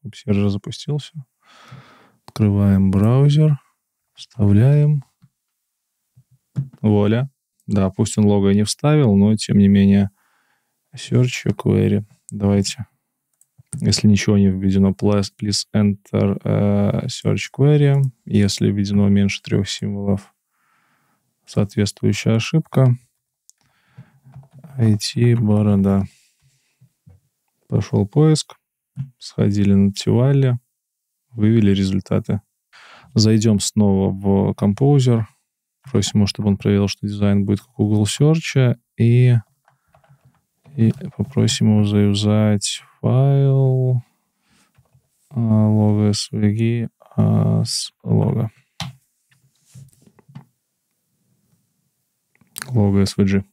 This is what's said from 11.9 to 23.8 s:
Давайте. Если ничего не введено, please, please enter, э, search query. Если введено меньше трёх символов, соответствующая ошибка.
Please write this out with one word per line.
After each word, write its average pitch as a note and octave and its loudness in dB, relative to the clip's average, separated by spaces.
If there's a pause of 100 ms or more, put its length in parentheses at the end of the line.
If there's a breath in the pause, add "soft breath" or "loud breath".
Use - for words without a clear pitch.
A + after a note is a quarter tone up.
Давайте. G2+ -2 (920)
Если G#2+ 0
ничего G#2 2
не G2 4
введено, F#2+ 0
please, G2+ -2 (100)
please G#2 -6
enter, G2+ -2
э, G2+ 0
search G#2 -6
query. C#3+ 2 (240)
Если G#2 0
введено G2+ 0
меньше G2+ 0
трёх G#2 -4
символов, G2+ -6 (1120)
соответствующая G#2 -2
ошибка. B2+ 0 (1800 soft breath)